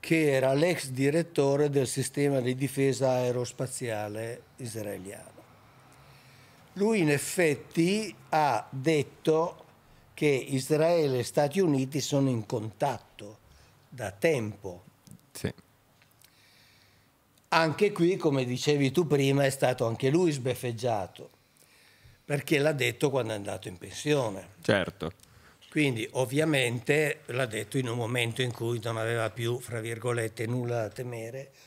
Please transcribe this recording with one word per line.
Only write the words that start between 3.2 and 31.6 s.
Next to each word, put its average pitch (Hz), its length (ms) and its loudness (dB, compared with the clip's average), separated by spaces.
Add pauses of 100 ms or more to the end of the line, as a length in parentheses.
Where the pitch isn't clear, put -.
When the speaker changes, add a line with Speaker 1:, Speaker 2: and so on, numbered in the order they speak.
Speaker 1:
israeliano. 104 720 -10 (1400)
Lui 208 260 2
in 156 100 4
effetti 170 1000 0 (180)
ha 147 380 2
detto 156 920 0 (540)
che 156 140 0
Israele 143 920 2
e 123 60 0
Stati 147 340 2
Uniti 143 420 2
sono 139 280 2
in 113 180 -2
contatto 110 920 -6 (500)
da 104 240 -8
tempo. 104 720 -2 (480)
Speaker 2:
Sì. - 200 -6 (2000)
Speaker 1:
Anche 165 440 4
qui, 175 240 2
come 139 280 2
dicevi 135 460 2
tu 170 160 2
prima, 139 380 4
è 135 60 4
stato 127 360 0
anche 117 240 0
lui 165 220 4
sbeffeggiato, 117 1000 -4 (960)
perché 143 340 0
l'ha 151 140 4
detto 135 380 0
quando 120 220 -2
è 107 40 -4
andato 98 320 -8
in 90 100 -14
pensione. 110 680 -4 (120)
Speaker 2:
Certo. 90 520 0 (580)
Speaker 1:
Quindi 131 420 0
ovviamente 139 1120 0
l'ha 123 200 -4
detto 107 320 -6
in 127 100 -2
un 117 80 -4
momento 120 460 -2
in 123 100 -2
cui 117 300 -4
non 117 140 -4
aveva 113 340 -2
più, 117 300 -4
fra 117 200 -10
virgolette, 117 680 -4
nulla 120 360 -2
da 107 60 -4
temere 123 600 -12 (160)